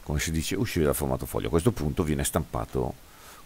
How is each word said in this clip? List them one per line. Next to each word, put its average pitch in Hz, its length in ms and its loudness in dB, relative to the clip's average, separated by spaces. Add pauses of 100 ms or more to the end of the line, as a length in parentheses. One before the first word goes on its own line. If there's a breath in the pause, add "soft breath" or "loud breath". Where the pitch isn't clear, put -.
come 76 160 -2
si 80 140 -2
dice, 80 240 0
uscire 98 280 2
dal 69 120 4
formato 65 300 0
foglio. 52 200 -4
A 57 40 0
questo 82 200 4
punto 76 320 0
viene 73 220 0
stampato 64 720 -2 (520 loud breath)